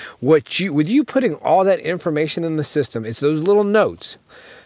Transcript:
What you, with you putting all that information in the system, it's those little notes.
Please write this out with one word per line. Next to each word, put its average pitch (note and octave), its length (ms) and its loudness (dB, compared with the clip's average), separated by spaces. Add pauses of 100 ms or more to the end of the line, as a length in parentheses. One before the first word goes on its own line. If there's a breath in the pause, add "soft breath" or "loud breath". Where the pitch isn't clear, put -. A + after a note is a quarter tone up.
(200 loud breath)
What D3+ 400 2
you, F#3 140 -4
with D3+ 160 0
you C4+ 140 4
putting A#3 320 0
all F3 280 2
that F#3+ 160 2
information D#3+ 640 -2
in D#3+ 120 -4
the D3 80 -2
system, A#2+ 420 -4
it's A2+ 140 -8
those D3+ 200 0
little G3+ 240 2
notes. G3+ 540 0 (460 loud breath)